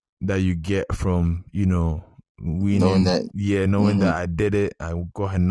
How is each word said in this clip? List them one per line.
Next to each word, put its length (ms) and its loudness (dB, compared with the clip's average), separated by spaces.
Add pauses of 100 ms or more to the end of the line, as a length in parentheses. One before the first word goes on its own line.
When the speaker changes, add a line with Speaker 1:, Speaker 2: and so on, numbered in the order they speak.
(220)
Speaker 1:
that 160 -2
you 180 0
get 400 -4
from, 560 0
you 160 0
know, 380 0 (340)
winning. 420 0
Speaker 2:
Knowing 240 4
that. 180 2 (120)
Speaker 1:
Yeah, 320 0
knowing 320 2
that 160 2
Speaker 2:
Mm-hmm. 20 -2
Speaker 1:
I 100 -4
did 280 0
it, 240 -2
I 140 -6 (220)
got 180 -4
her 60 0 (120)